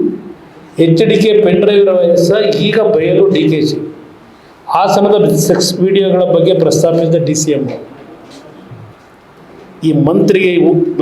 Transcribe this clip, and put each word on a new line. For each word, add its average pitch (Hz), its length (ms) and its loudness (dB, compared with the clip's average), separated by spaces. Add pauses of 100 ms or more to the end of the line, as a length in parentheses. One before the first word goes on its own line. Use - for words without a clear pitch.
(840)
ಎಚ್ 165 260 2
ಡಿ 196 120 2
ಕೆ 220 80 2 (160)
ಪೆನ್ 185 180 2
ಡ್ರೈವ್ 202 340 2
ವಯಸ್ಸ 170 340 2 (340)
ಈಗ 208 120 0 (180)
ಬಯಲು 165 280 0 (120)
ಡಿ 156 160 0
ಕೆ 156 80 0 (100)
ಶಿ. - 80 -6 (960)
ಹಾಸನದ 202 440 2 (280)
ಸೆಕ್ಸ್ 175 260 0 (140)
ವಿಡಿಯೋಗಳ 190 380 0 (120)
ಬಗ್ಗೆ 180 180 2 (100)
ಪ್ರಸ್ತಾಪಿಸಿದ 165 640 0
ಡಿ 147 140 -2
ಸಿ 156 160 -4
ಎಂ. 127 60 -4 (2250)
ಈ 160 40 2 (160)
ಮಂತ್ರಿಗೆ 190 520 2
ಇವು 156 120 2 (300)